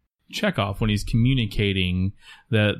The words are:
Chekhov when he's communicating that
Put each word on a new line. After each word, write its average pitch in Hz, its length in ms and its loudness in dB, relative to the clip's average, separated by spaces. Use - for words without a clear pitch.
Chekhov 101 500 -2
when 110 80 2
he's 104 140 0
communicating 101 1120 0
that 107 280 2